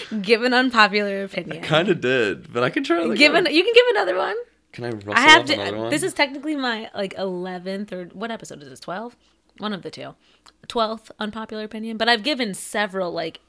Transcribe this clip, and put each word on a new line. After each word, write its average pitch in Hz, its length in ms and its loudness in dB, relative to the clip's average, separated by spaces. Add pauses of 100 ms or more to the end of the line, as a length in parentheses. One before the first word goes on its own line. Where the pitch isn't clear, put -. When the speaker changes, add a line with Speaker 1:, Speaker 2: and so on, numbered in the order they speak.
(220)
Speaker 1:
give 214 200 2
an 247 120 2
unpopular 208 720 2
opinion. 170 380 -8
Speaker 2:
I - 40 -10
kinda 170 280 4
did, 123 580 0
but 120 120 0
I 131 60 2
can 294 140 -2
try 339 220 0
to 330 80 0
Speaker 1:
Give 285 180 6
Speaker 2:
go. 330 60 4
Speaker 1:
an-, 370 160 2
you 330 80 4
can 453 120 0
give 480 160 10
another 392 260 0
one. 381 180 -2 (380)
Speaker 2:
Can - 120 -10
I 120 60 -4
rustle 101 240 -8
Speaker 1:
I 233 60 6
have 311 220 8
Speaker 2:
up 277 40 -6
Speaker 1:
to, 285 140 0
Speaker 2:
another 202 160 -4
one? 226 140 -4
Speaker 1:
this 302 120 2
is 370 120 -4
technically 294 420 -2
my, 233 380 -4
like, 196 240 -6
eleventh 185 760 -6
or, 180 140 -10
what 214 240 -10
episode 160 320 -14
is 143 80 -20
this, 131 100 -20
twelve? 220 340 -10 (440)
One 208 160 -8
of 170 80 -12
the 156 80 -12
two. 135 240 -16 (540)
Twelfth 220 520 -4
unpopular 214 440 -8
opinion, 220 340 -10
but 226 100 2
I've 233 140 2
given 240 320 -2
several, 190 580 -4
like, 165 360 -6